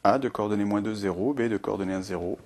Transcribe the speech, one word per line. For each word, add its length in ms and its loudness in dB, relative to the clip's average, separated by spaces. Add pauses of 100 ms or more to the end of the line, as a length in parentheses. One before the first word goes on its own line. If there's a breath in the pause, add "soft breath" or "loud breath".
A 140 6
de 100 -2
coordonnées 340 0
moins 180 0
deux, 140 -2
zéro, 380 0
B 80 -2
de 160 2
coordonnées 360 -2
un, 80 -2
zéro, 440 -4